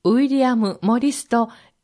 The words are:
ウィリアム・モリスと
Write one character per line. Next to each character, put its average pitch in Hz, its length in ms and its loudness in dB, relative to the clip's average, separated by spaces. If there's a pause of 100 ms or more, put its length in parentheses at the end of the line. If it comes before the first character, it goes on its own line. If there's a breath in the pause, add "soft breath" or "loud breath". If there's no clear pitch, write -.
ウ 220 160 2
ィ 277 100 2
リ 269 160 0
ア 254 120 0
ム・ 208 260 -2
モ 226 160 2
リ 269 140 0
ス - 140 -12
と 233 220 0 (360 loud breath)